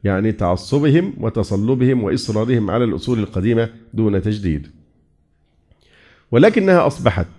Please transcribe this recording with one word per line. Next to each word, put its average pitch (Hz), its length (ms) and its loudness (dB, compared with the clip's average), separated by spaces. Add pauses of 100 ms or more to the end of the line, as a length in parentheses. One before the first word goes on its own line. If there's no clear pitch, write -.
يعني 101 280 -2
تعصبهم 143 880 0
وتصلبهم 117 800 -2
وإصرارهم 110 680 -2
على 120 140 0
الأصول 113 340 -2
القديمة 113 500 0 (260)
دون 101 280 2
تجديد، 92 440 -2 (1600)
ولكنها 185 560 4
أصبحت 90 400 -2 (120)